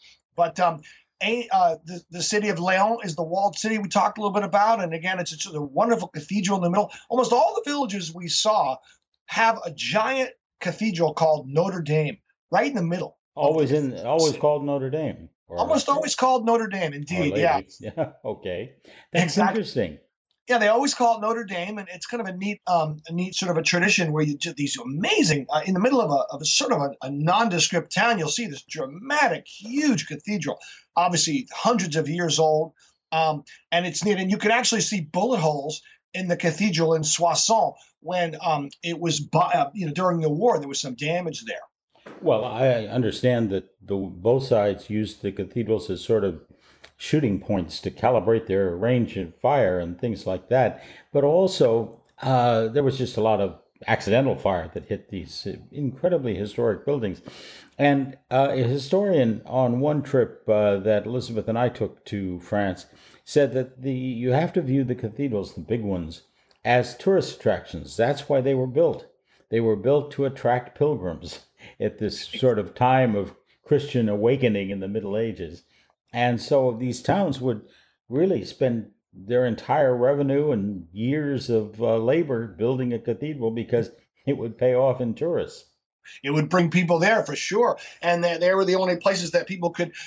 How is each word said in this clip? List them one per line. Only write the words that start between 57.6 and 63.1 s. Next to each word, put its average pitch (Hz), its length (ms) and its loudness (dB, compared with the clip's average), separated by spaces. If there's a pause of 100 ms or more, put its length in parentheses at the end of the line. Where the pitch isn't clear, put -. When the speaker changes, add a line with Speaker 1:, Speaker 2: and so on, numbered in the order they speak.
Speaker 2:
And, 139 400 2 (140)
uh, 135 200 4
a 127 120 0
historian 139 800 2
on 123 340 0
one 147 240 0
trip, - 440 0
uh, 104 300 4
that 104 280 2
Elizabeth 117 420 -4
and 113 100 0
I 123 120 2
took - 360 -6
to 92 340 -6
France 98 460 -2 (400)